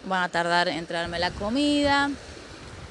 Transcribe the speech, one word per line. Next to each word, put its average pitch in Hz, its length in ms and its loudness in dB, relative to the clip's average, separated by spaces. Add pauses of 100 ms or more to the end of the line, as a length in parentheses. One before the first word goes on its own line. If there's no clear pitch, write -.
van 185 180 0
a 180 60 0
tardar 175 400 2
en 170 180 -4
traerme 170 320 -4
la 175 140 0
comida". 285 800 2 (800)